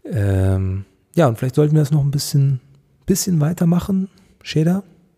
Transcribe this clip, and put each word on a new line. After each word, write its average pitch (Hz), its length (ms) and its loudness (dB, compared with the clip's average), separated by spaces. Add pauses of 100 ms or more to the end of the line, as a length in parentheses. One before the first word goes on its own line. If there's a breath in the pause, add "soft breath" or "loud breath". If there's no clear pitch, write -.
Ähm, 95 800 0 (320)
ja, 165 100 4
und 113 120 0
vielleicht 127 180 -4
sollten 151 180 2
wir 151 80 4
das 143 80 -2
noch 151 140 2
ein 143 80 0
bisschen, 139 480 0 (440)
bisschen 180 360 0
weitermachen, 175 680 0 (340 soft breath)
Shada. 175 420 -2 (340)